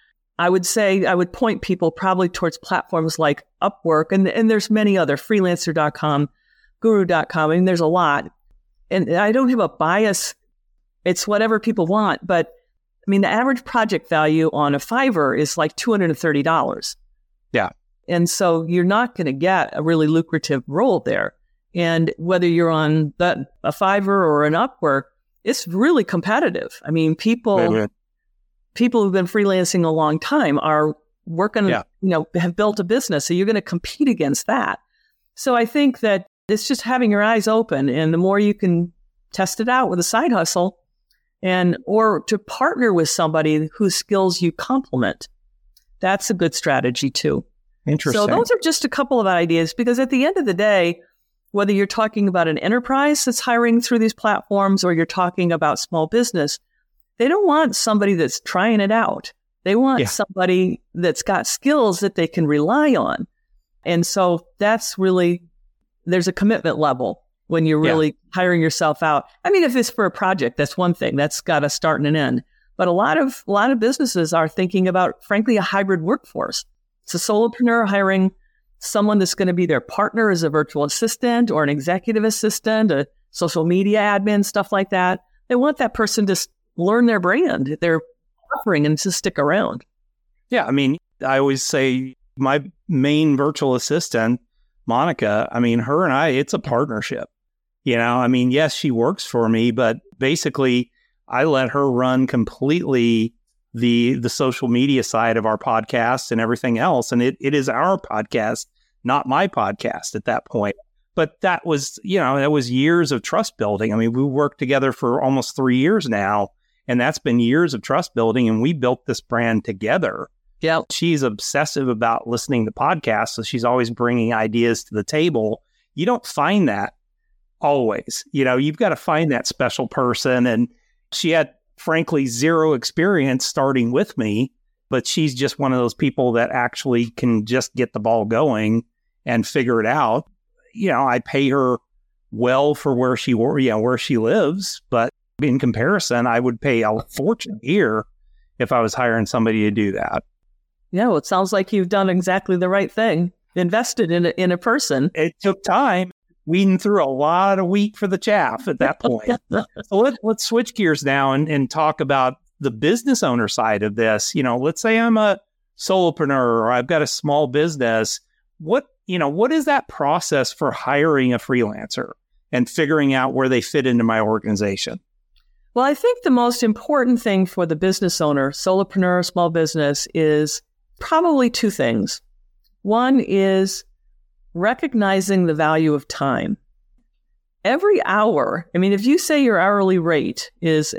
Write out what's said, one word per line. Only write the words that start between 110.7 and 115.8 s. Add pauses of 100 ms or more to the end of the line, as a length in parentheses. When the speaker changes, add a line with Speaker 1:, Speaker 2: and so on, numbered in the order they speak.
Speaker 2:
But
that
was,
you
know,
that
was
years
of
trust
building.
I
mean,
we
worked
together
for
almost
three
years